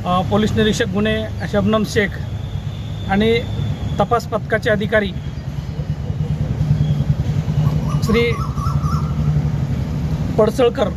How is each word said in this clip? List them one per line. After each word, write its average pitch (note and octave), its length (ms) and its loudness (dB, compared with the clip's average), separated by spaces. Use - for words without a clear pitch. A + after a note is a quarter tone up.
अ, F3+ 160 2
पोलीस G3+ 320 2
निरीक्षक G#3+ 400 2
गुन्हे G#3+ 320 0
शबनम G#3+ 340 4
शेख G3+ 220 2
आणि A3 320 4
तपास - 260 2
पथकाचे A3 440 0
अधिकारी G#3 400 2
श्री A#3 280 2
पडसळकर G#3+ 580 2